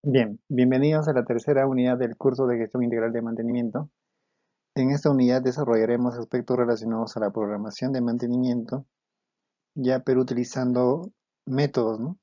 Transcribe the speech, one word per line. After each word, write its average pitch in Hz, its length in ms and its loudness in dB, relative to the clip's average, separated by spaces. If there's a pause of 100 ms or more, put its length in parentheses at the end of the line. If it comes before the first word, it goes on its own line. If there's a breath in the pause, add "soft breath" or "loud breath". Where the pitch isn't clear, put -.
Bien, 123 460 -2
bienvenidos 139 600 2
a 151 40 -2
la 123 120 0
tercera 135 420 0
unidad 127 320 0
del 120 180 -4
curso 131 300 0
de 123 100 2
gestión 117 260 -2
integral 117 300 0
de 117 100 -4
mantenimiento. 117 680 -4 (840)
En 135 160 2
esta 147 200 2
unidad 127 320 4
desarrollaremos 123 720 2
aspectos 120 400 -2
relacionados 113 600 0
a 113 40 -4
la 104 100 2
programación 107 640 -4
de 127 80 0
mantenimiento, 120 880 -2 (880)
ya 127 260 0
pero 127 220 2
utilizando 127 880 0 (340)
métodos, 127 560 0
¿no? 156 220 -6